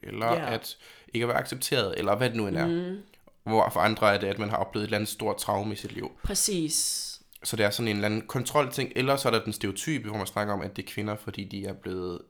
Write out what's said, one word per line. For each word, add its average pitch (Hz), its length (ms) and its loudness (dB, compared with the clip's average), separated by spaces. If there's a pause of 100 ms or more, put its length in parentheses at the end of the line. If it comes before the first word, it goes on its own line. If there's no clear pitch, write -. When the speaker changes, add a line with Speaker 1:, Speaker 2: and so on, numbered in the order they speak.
Speaker 1:
eller 107 300 -4
Speaker 2:
Ja. 131 220 0
Speaker 1:
at - 220 -6 (380)
ikke 117 100 2
at 120 40 2
være 120 100 2
accepteret, 127 600 0
eller 98 180 2
hvad 127 140 4
det 113 60 -4
nu 107 100 2
end 95 100 0
er. 80 100 2
Speaker 2:
Mhm. 180 360 -2 (420)
Speaker 1:
Hvor 110 260 6
for - 100 2
andre 107 340 6
er 101 40 2
det, 101 80 -2
at 98 120 -2
man 107 120 -2
har 110 60 2
oplevet 104 260 -2
et 104 40 -2
eller 104 120 0
andet 104 100 -2
stort 104 300 -2
traume 104 340 -2
i - 40 -6
sit - 160 -10
liv. - 300 -8
Speaker 2:
Præcis. 180 840 0 (380)
Speaker 1:
Så - 120 -4
det 107 100 6
er 101 40 4
sådan 113 180 0
en 104 80 2
eller 104 100 2
anden 107 200 0
kontrolting, 131 720 0
eller 135 200 4
så 135 120 0
er 117 40 4
der 110 120 4
den 107 80 -2
stereotype, 107 560 -4
hvor 107 100 -4
man 95 80 -4
snakker 104 280 -2
om, 98 60 -2
at 98 160 -6
det 98 80 -6
er - 40 -16
kvinder, 104 280 -4
fordi - 280 -8
de 98 220 -8
er 95 60 -4
blevet 92 580 -6